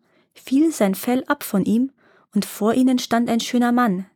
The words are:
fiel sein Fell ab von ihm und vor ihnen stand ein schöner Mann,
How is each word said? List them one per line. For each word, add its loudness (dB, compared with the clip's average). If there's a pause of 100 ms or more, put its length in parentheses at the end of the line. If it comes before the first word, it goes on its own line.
(340)
fiel 0
sein 0
Fell -2
ab -4
von -2
ihm 0 (420)
und 0
vor -2
ihnen 2
stand -2
ein 0
schöner 0
Mann, 0